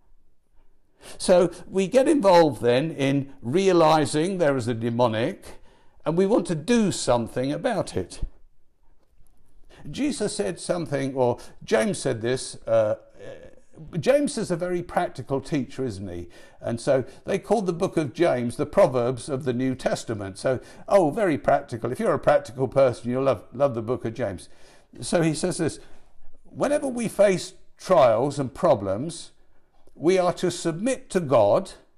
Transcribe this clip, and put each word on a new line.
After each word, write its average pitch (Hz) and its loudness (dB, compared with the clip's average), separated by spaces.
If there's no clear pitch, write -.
So 175 4
we 190 -2
get 262 2
involved 175 6
then 120 2
in 139 -2
realizing 160 2
there 147 2
is 117 -4
a 123 0
demonic, 117 -2
and 160 -2
we 190 4
want 226 2
to 175 -2
do 202 2
something 127 -2
about 185 -4
it. - -8
Jesus 214 -4
said 196 -4
something, 143 -4
or 120 2
James 214 0
said 120 -2
this, 127 -4
uh, 110 4
James 269 2
is 190 -4
a 175 -4
very 175 -4
practical 139 -4
teacher, 135 -4
isn't 98 -8
he? 87 -10
And 117 -6
so 135 2
they 196 -2
call 214 0
the 180 -2
book 170 -4
of 151 -2
James 127 0
the 139 -2
Proverbs 131 2
of 139 -4
the 127 0
New 127 -2
Testament. 104 -4
So, 131 -2
oh, 180 4
very 180 0
practical. 123 -2
If 131 -8
you're 214 0
a 135 -2
practical 135 0
person, 123 2
you'll 127 -2
love, 123 0
love 131 0
the 123 -4
book 117 -4
of 117 -4
James. 101 -6
So 170 0
he 160 2
says 180 -4
this, 151 -4
"Whenever 285 -2
we 233 -4
face 196 2
trials 135 4
and 131 -4
problems, 120 -2
we 180 2
are 175 2
to 175 -2
submit 185 -4
to 185 0
God." 127 4